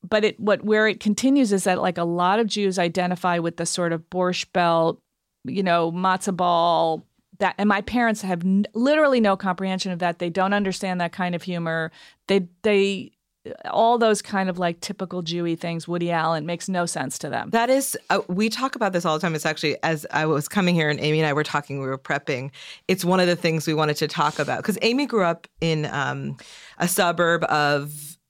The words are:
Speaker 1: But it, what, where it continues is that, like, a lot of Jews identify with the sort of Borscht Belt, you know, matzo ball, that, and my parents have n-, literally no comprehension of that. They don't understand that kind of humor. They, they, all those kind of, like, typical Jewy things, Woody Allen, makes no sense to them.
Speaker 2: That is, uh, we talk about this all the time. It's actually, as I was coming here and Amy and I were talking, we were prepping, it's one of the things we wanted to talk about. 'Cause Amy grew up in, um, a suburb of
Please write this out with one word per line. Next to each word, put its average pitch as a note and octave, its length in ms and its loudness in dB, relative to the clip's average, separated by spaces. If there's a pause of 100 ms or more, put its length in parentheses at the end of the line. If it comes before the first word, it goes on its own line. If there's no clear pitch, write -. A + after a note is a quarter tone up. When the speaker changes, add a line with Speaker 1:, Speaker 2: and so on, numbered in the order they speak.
Speaker 1:
But G#3+ 180 2
it, - 140 0
what, G3+ 240 2
where G#3+ 240 4
it G3+ 120 0
continues A#3+ 540 4
is F#3+ 120 2
that, F#3 160 2
like, F#3 160 0
a F3 60 -2
lot F3 360 2
of A#3 80 2
Jews G3 320 -2
identify F3 600 0
with E3 180 -4
the E3 80 -4
sort E3+ 280 -2
of E3 160 -6
Borscht F3+ 440 -2
Belt, E3 480 2 (440)
you F#3+ 180 -4
know, E3+ 280 2
matzo F#3 440 0
ball, E3+ 720 2 (340)
that, F#3+ 180 0
and G3+ 100 0
my G3+ 140 2
parents A3 400 0
have F3+ 220 -2
n-, F#3+ 300 4
literally C#4 480 4
no G3 160 4
comprehension F#3+ 560 -4
of E3+ 60 -6
that. E3+ 200 -2
They F3 100 -2
don't F#3+ 240 0
understand F#3+ 480 -2
that E3+ 120 -2
kind F3+ 220 -2
of E3+ 80 -6
humor. E3 480 -4 (360)
They, F#3+ 200 2 (160)
they, G3 480 0 (600)
all A#3 260 4
those A3 240 2
kind F#3+ 280 -2
of, F3 80 -6
like, F3 220 -2
typical F3+ 420 -8
Jewy E3+ 380 -4
things, E3+ 260 -6
Woody F3 260 -2
Allen, D#3+ 340 0
makes E3+ 240 -6
no F3+ 160 0
sense D#3 340 -6
to D3+ 100 -8
them. - 200 -6
Speaker 2:
That A#3 200 2
is, C4+ 280 2 (120)
uh, G3 200 2
we F#3+ 180 0
talk B3 280 -4
about G3+ 180 -2
this F3 100 0
all D#3+ 140 0
the D#3 40 -4
time. E3+ 140 -2
It's D3+ 100 -4
actually, D#3 380 -2
as D#3 280 -2
I D#3 160 0
was D3 200 0
coming F3+ 280 2
here D#3 140 2
and D3 120 0
Amy D3+ 180 2
and D#3 80 2
I D3 60 0
were D3+ 100 0
talking, C#3+ 380 -4
we C3+ 60 -6
were C3+ 100 -4
prepping, C#3 540 -6 (360)
it's F#3 160 0
one F3+ 160 2
of F3+ 80 4
the F3 80 4
things D#3+ 320 0
we D#3+ 60 0
wanted D3+ 240 0
to D#3 100 -2
talk D3+ 320 -2
about. C#3 240 -2
'Cause G3 180 -2
Amy B3+ 240 0
grew A3 200 0
up E3+ 200 -2 (140)
in, D#3 280 -2
um, C#3 500 -6 (400)
a F3 100 0
suburb E3+ 580 2
of D3 720 -2 (120)